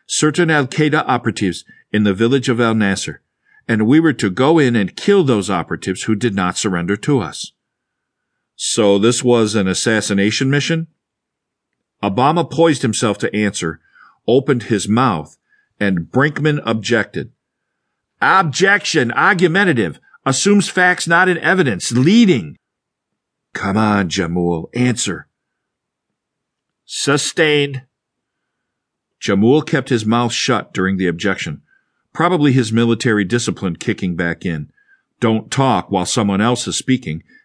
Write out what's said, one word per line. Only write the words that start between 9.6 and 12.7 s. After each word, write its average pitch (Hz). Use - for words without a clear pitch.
assassination 107
mission?" 160
Obama 131
poised 156